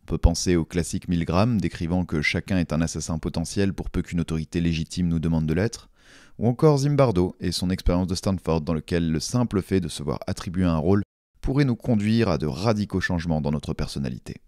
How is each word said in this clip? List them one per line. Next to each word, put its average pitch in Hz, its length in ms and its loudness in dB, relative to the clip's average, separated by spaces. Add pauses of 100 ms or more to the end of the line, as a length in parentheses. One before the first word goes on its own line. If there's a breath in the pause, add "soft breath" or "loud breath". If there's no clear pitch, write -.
On - 60 -20
peut 82 120 -2
penser 85 380 4
au 80 80 2
classique 87 440 -4
Milgram 90 520 2
décrivant 85 460 -2
que 78 160 -2
chacun 92 340 -2
est 85 160 0
un 80 80 0
assassin 82 380 -4
potentiel 85 560 -2
pour - 160 -8
peu 92 100 -2
qu'une 85 200 -2
autorité 82 420 -2
légitime 85 460 0
nous 82 100 2
demande 80 280 2
de 78 60 0
l'être, 92 380 -2 (480 loud breath)
ou 107 100 2
encore 143 300 4
Zimbardo 135 640 2
et 90 120 -2
son 92 160 -2
expérience 90 380 2
de 90 80 -2
Stanford 82 480 0
dans 73 120 -2
lequel 82 380 0
le 78 80 0
simple 117 400 0
fait 95 200 0
de 82 80 -6
se - 140 -10
voir 71 240 -4
attribuer 92 380 -4
un 82 140 2
rôle 95 240 2 (400)
pourrait 139 240 2
nous 123 100 0
conduire 110 540 2
à 78 80 2
de 78 80 -2
radicaux 98 540 0
changements 82 420 -2
dans 73 100 -2
notre 76 220 -4
personnalité. 65 720 -8